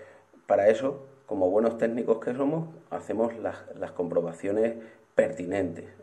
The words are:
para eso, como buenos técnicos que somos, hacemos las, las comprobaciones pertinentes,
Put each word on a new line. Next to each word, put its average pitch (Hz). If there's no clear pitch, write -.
para 101
eso, 127
como 95
buenos 113
técnicos 113
que 123
somos, 151
hacemos 110
las, 95
las 90
comprobaciones 90
pertinentes, 92